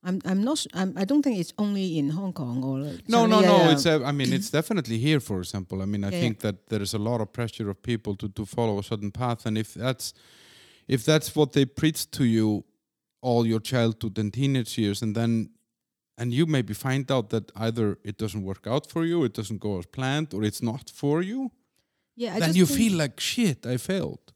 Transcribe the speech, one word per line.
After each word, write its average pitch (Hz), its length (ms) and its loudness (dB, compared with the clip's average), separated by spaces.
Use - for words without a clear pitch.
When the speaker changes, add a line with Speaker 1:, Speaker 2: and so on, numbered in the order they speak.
Speaker 1:
I'm, 185 200 -2
I'm 190 200 0
not 294 140 0
s-, - 160 -6
I'm, 190 220 -2
I 190 80 0
don't 277 200 2
think 226 160 0
it's 165 180 -4
only 196 400 0
in 143 120 0
Hong 180 220 -4
Kong 127 300 -4
or 135 160 -2
Speaker 2:
No, 233 180 6
Speaker 1:
China. - 20 -
Speaker 2:
no, 220 120 8
Speaker 1:
Yeah, 180 80 8
Speaker 2:
no, - 80 10
Speaker 1:
yeah. 165 160 8
Speaker 2:
it's, 139 140 2
uh, 156 180 4
I 143 80 0
mean, 135 200 2
Speaker 1:
<clears throat> 151 60 2
Speaker 2:
it's 202 120 -4
definitely 147 480 0
here, 147 200 4
for 104 220 -4
example. 95 420 -6
I 95 40 -4
mean, 101 180 -2
I 98 60 -2
Speaker 1:
Yeah, 95 40 -4
yeah. 175 80 -2
Speaker 2:
think 117 180 0
that 101 280 -4
there 107 140 -2
is 101 120 -6
a 110 40 -2
lot 113 220 -2
of 104 120 -6
pressure 113 360 -6
of 98 140 -8
people 110 340 -4
to, 107 120 -8
to 101 180 -6
follow 110 320 -2
a 101 60 -6
certain 104 260 -6
path, 120 340 -4
and 110 140 -2
if 110 160 -6
that's, 123 400 -6
if 127 180 0
that's 156 300 2
what 147 180 2
they 139 120 4
preach - 480 -2
to - 120 0
you 110 400 2
all 120 240 2
your 113 140 2
childhood 113 600 0
and 104 140 -2
teenage 131 460 -2
years, 101 240 0
and 110 140 -2
then, 117 340 0
and 120 160 -4
you 147 140 2
maybe 131 280 0
find 131 360 -2
out 127 200 -2
that 110 260 -4
either 113 480 -2
it 101 120 -10
doesn't 104 280 -6
work 95 240 -10
out 127 200 -2
for 165 160 -4
you, 165 200 0
it 113 100 -2
doesn't 107 240 -8
go 101 220 -6
as 87 60 -12
planned, 139 460 -4
or 104 120 -4
it's 107 180 -2
not - 320 -6
for 147 280 -2
you, 240 280 -6
Speaker 1:
Yeah, 226 220 -6
I - 20 -2
Speaker 2:
then 170 120 2
Speaker 1:
just 170 80 4
Speaker 2:
you 180 80 8
Speaker 1:
think 277 120 0
Speaker 2:
feel 214 200 2
like, 147 200 -2
"Shit, - 480 -2
I 127 120 -2
failed." - 580 -6